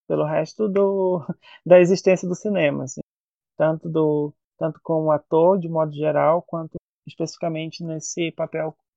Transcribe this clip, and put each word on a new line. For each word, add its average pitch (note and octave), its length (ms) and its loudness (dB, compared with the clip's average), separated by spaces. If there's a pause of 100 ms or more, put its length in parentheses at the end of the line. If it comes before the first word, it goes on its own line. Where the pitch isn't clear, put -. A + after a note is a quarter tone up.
pelo D3+ 180 -2
resto D#3+ 420 -4
do, F#3+ 540 0 (220)
<laughs> - 220 -20
da F3+ 140 10
existência F3+ 480 4
do F3+ 80 -4
cinema, D#3 480 -2
assim. - 180 -12 (560)
Tanto D#3+ 320 -2
do, D3+ 440 0 (240)
tanto D#3+ 260 -6
como D#3 280 -2
ator, E3 480 2
de E3 100 -8
modo D#3+ 240 -2
geral, D3 480 2
quanto E3 340 -10 (320)
especificamente D#3+ 760 -8
nesse D#3+ 480 -6
papel D#3+ 440 -8 (200)